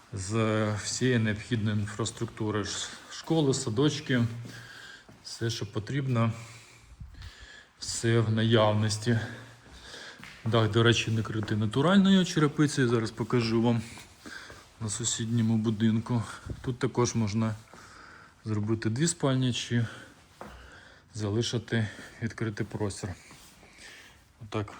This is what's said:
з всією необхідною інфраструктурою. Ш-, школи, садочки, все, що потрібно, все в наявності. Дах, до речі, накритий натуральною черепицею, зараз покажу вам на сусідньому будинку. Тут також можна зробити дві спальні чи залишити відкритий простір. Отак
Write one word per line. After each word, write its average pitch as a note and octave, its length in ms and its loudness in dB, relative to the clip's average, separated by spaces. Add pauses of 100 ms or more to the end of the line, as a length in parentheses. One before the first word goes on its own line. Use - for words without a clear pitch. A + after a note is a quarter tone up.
(120)
з G#2+ 540 0 (180)
всією B2+ 360 2
необхідною G#2+ 560 0
інфраструктурою. G#2+ 880 -4
Ш-, - 240 -8 (220)
школи, D3+ 440 0
садочки, B2+ 680 0 (1000)
все, - 260 -6
що A2 160 -6
потрібно, A#2 680 -2 (1500)
все - 420 2
в A2 100 2
наявності. A2 880 4 (1300)
Дах, A2+ 260 4
до A2+ 120 6
речі, A2+ 280 4
накритий A2 460 0
натуральною F3+ 680 6
черепицею, D3 640 2
зараз A2+ 220 2
покажу A2+ 520 2
вам A#2 200 4 (1000)
на A2+ 80 -4
сусідньому A2+ 680 0
будинку. A2+ 680 2 (420)
Тут B2+ 140 -4
також B2 360 0
можна A2 400 0 (880)
зробити A2 460 -2
дві C3+ 180 0
спальні C3 440 0
чи A#2 340 -2 (1300)
залишити G#2+ 760 -2 (340)
відкритий A2 440 -4
простір. G2+ 440 -6 (1300)
Отак G#2+ 380 -6